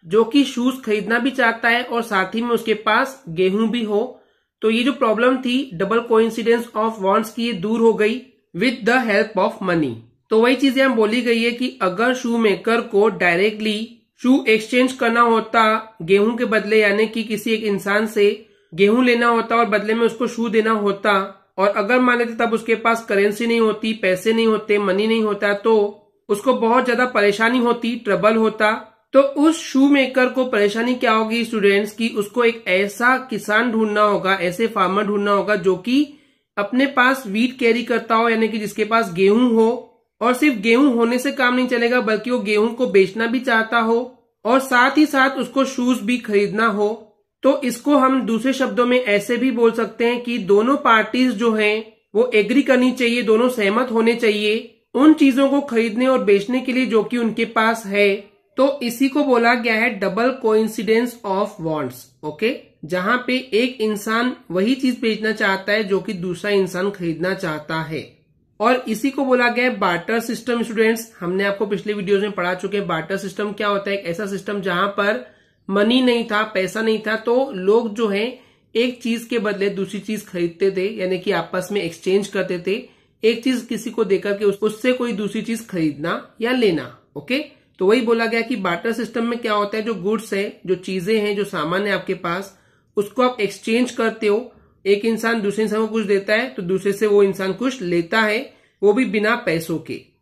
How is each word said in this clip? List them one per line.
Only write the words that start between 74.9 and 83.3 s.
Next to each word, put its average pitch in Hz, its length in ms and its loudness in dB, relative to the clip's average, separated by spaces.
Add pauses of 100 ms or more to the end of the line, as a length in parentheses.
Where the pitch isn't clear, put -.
मनी 208 340 2
नहीं 233 220 2
था, 214 180 -2
पैसा 214 400 -4
नहीं 220 240 0
था, 214 100 -2
तो 247 360 0
लोग 202 420 0
जो 226 140 -2
हैं 208 300 -4 (360)
एक 247 280 0
चीज 226 220 -4
के 240 140 -4
बदले 196 320 -2
दूसरी 190 300 -6
चीज 214 260 -8
खरीदते 175 440 -2
थे, 185 180 -2 (120)
यानी 185 180 -2
कि 190 140 -4
आपस 180 400 -4
में 202 100 0
एक्सचेंज 190 460 -2
करते 180 380 -4
थे, 214 160 -4 (400)
एक 226 220 0